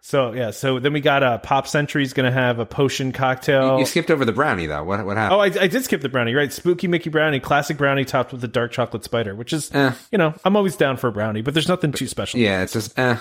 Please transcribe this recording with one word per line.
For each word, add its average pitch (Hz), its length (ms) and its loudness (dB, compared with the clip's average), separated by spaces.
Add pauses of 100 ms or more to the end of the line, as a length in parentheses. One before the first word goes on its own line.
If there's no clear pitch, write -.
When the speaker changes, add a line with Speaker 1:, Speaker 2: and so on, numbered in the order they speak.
Speaker 1:
So, 127 320 0
yeah, 120 180 -4
so 131 280 -2
then 139 120 0
we 147 80 -2
got, 139 240 4
uh, 120 140 2
Pop 139 280 0
Century's 143 460 -2
gonna 131 180 2
have 123 300 2
a 113 60 -2
potion 131 480 -2
cocktail. 131 600 2
Speaker 2:
You, 131 40 2
you 131 60 2
skipped 170 260 0
over 139 140 4
the 113 80 0
brownie, 113 320 0
though. 76 180 -4
What, 98 220 -4
what 101 100 -4
happened? 110 220 2
Speaker 1:
Oh, - 20 4
I, 196 240 2
I 196 40 2
did 240 180 -2
skip - 160 -2
the 139 80 -4
brownie, 120 240 0
right? 143 180 2
Spooky 175 380 0
Mickey 170 200 0
brownie, 151 300 2
classic 147 380 0
brownie 139 260 2
topped 127 300 -2
with 123 100 -8
a 120 60 -6
dark 117 240 -2
chocolate 117 320 -4
spider, 107 280 -4
which 117 200 -8
is, 156 200 -6
Speaker 2:
Eh. 135 200 2 (180)
Speaker 1:
you 226 60 0
know, 160 160 4 (100)
I'm 196 140 4
always 196 180 0
down 135 220 2
for 127 100 -2
a 110 60 0
brownie, 107 300 -2
but 139 100 -2
there's 156 160 0
nothing 170 240 0
too 127 140 -4
special. 117 340 -4
Speaker 2:
Yeah, 98 220 2
it's 92 100 -6
just, 113 260 -4
eh. 127 220 4